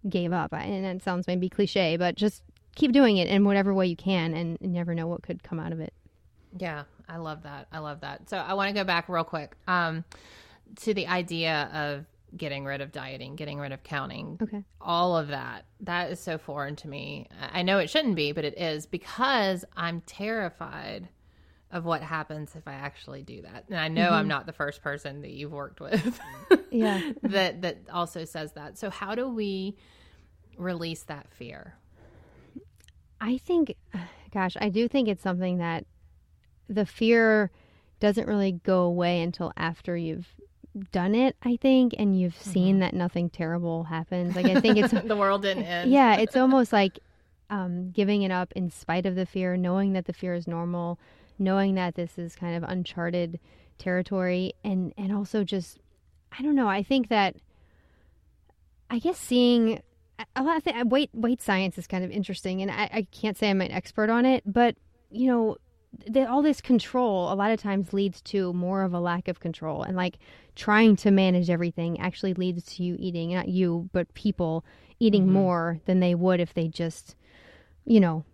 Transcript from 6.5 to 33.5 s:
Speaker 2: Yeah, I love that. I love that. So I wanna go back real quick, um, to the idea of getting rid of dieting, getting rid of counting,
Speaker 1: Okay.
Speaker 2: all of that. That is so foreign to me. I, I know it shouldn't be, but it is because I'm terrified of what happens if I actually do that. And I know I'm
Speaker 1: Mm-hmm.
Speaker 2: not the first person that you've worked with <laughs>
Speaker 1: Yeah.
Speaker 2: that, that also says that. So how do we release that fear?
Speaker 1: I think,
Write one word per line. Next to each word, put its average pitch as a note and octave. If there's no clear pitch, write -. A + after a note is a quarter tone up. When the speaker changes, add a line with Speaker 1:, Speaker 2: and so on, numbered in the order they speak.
Speaker 2:
Yeah, D#3+
I E3
love D#3+
that. C#3+
I D#3+
love D3+
that. C#3+
So G3
I F3
wanna G3
go G3+
back E3+
real E3
quick, D3+
um, E3+
to G#3+
the F3+
idea E3
of D3
getting C#3
rid C#3
of C#3
dieting, C3
getting D3
rid C#3+
of C#3
counting, D3
Speaker 1:
Okay. G#3+
Speaker 2:
all E3+
of D3+
that. B2
That F3
is F3
so D#3+
foreign C#3+
to D#3
me. C#3+
I, -
I -
know F#3+
it E3
shouldn't D4
be, D3
but D#3
it D3
is D#3+
because G3+
I'm E3+
terrified F3+
of E3+
what E3
happens D#3
if D#3
I C#3
actually C#3
do A#2+
that. F2
And F#3+
I D#3
know E3
I'm E3
Speaker 1:
Mm-hmm. D3+
Speaker 2:
not D3
the D#3+
first D3
person C#3+
that C3
you've C#3+
worked C#3+
with G#3+
<laughs> -
Speaker 1:
Yeah. G#3+
Speaker 2:
that, F#3+
that F3
also E3+
says D#3
that. D3+
So G3+
how G3
do B3
we G3+
release E3+
that -
fear? -
Speaker 1:
I A3+
think, E4+